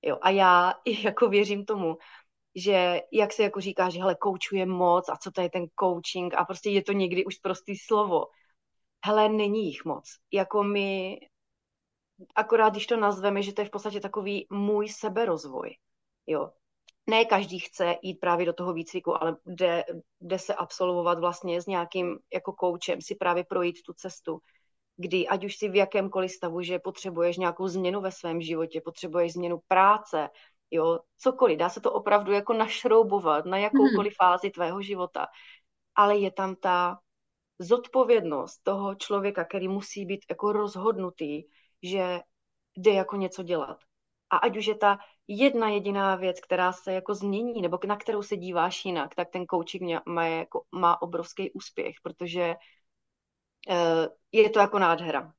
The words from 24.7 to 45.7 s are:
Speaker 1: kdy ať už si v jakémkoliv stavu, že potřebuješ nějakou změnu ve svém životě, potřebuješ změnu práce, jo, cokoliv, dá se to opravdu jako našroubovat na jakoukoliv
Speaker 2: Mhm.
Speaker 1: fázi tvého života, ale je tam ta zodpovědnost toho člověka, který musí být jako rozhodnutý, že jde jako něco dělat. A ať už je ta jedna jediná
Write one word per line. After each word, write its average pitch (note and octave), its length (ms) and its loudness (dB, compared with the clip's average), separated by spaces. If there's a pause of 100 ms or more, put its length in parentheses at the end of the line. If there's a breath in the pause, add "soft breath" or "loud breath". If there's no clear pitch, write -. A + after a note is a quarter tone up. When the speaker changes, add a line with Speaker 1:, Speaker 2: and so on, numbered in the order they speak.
Speaker 1:
kdy F3+ 320 -2
ať F#3+ 160 -2
už G3+ 120 -8
si G#3+ 120 -4
v F#3+ 80 0
jakémkoliv F#3+ 560 0
stavu, F3 300 -6
že F3 160 -4
potřebuješ F3 580 -2
nějakou F3+ 320 -2
změnu F#3 320 -2
ve F#3+ 120 -4
svém E3+ 300 -6
životě, D#3+ 380 -4
potřebuješ E3 520 -4
změnu F3 260 -4 (100)
práce, F#3+ 600 4 (420 soft breath)
jo, E3 280 2 (200)
cokoliv, B3+ 400 2
dá E3+ 100 2
se G3+ 120 -6
to - 120 0
opravdu G3+ 400 2
jako G3+ 200 0
našroubovat G3+ 920 4
na F#3+ 120 -2
jakoukoliv G#3 600 4
Speaker 2:
Mhm. F3+ 80 8
Speaker 1:
fázi F#3 220 2
tvého F3 320 -4
života, F#3+ 440 -6 (680 loud breath)
ale G#3 240 6
je G3 120 0
tam F#3+ 260 -6
ta F3+ 420 0 (600)
zodpovědnost G#3+ 1040 2
toho G3 320 -2
člověka, G3 500 -2
který F#3 240 -6
musí G3 380 -6
být G3 140 -6 (100)
jako G#3 220 -2
rozhodnutý, F#3+ 880 -2 (400 soft breath)
že F3+ 380 -2 (560)
jde G3 160 4
jako F#3+ 240 0
něco F#3+ 260 -4
dělat. E3 360 -4 (520)
A F#3 60 2
ať G#3 200 2
už G#3 100 -4
je G#3+ 80 0
ta G3+ 240 4 (300 loud breath)
jedna A3+ 400 4
jediná G3 480 0